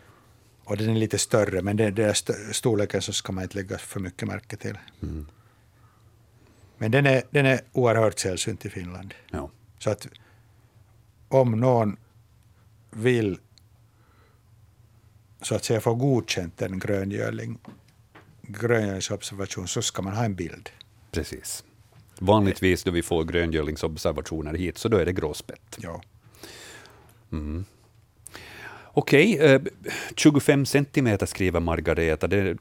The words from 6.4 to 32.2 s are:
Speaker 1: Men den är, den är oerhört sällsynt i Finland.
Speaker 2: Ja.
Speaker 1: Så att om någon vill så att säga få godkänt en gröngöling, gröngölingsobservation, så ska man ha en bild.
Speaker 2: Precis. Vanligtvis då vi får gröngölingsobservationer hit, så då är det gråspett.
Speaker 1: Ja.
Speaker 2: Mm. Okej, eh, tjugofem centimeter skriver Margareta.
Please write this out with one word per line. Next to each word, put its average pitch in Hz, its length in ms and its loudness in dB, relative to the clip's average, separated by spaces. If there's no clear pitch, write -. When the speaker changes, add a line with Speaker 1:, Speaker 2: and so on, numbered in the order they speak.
Speaker 1:
Men 110 120 0
den 139 160 4
är, 131 240 4
den 143 160 4
är 131 140 4
oerhört 113 460 4
sällsynt 95 480 -4
i 101 40 -8
Finland. 90 440 -12
Speaker 2:
Ja. 76 200 -8
Speaker 1:
Så - 120 -2
att - 180 -6
om 123 320 4
någon 117 360 4
vill 110 480 0
så - 120 -2
att 101 100 -2
säga 117 160 0
få 117 140 2
godkänt 117 680 -2
en 95 160 -4
gröngöling, 110 800 -4
gröngölingsobservation, 101 1300 -4
så 117 140 -4
ska - 200 -6
man 95 140 -6
ha 117 80 0
en 104 100 -2
bild. 87 360 -10
Speaker 2:
Precis. - 520 -8
Vanligtvis 95 680 4
då 95 60 0
vi 85 120 0
får 82 220 0
gröngölingsobservationer 80 1300 -2
hit, 85 240 -6
så - 100 -2
då 117 80 4
är 87 80 4
det 87 80 -2
gråspett. - 680 -8
Speaker 1:
Ja. 85 220 -12
Speaker 2:
Mm. 78 320 -6
Okej, 170 460 4
eh, 135 220 8
tjugofem 143 500 6
centimeter 123 600 2
skriver 87 340 0
Margareta. 82 680 0